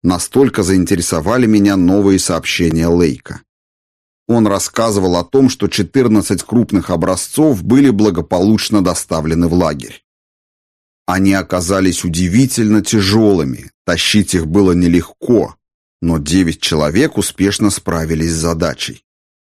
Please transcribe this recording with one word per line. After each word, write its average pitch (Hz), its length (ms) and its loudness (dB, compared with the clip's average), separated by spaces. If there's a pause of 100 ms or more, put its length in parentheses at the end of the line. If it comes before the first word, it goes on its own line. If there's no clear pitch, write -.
Настолько 98 600 0
заинтересовали 92 800 0
меня 104 300 2
новые 95 440 2
сообщения 82 680 -2
Лейка. 82 540 -2 (880)
Он 113 180 2
рассказывал 98 680 -2
о 87 80 -2
том, 135 240 2
что 104 180 -4
четырнадцать 107 760 0
крупных 104 460 -2
образцов 92 720 0
были 135 260 4
благополучно 101 920 0
доставлены 82 680 -2
в 80 60 0
лагерь. 76 500 -2 (1000)
Они 95 280 2
оказались 92 720 -2
удивительно 104 760 0
тяжёлыми, 98 920 0 (140)
тащить 90 500 0
их 82 120 -2
было 92 240 2
нелегко, 87 840 0 (460)
но 85 160 -2
девять 80 440 0
человек 82 560 0
успешно 98 520 -2
справились 82 640 -4
с 80 100 -4
задачей. 80 640 -6 (380)